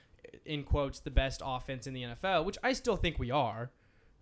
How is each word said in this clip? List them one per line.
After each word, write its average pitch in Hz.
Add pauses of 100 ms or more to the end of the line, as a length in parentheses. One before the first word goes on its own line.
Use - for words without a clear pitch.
(440)
in 147
quotes, 139
the -
best 135
offense 127
in 135
the 127
N 120
F 120
L, 180
which 196
I 254
still 220
think 160
we 120
are. 120 (500)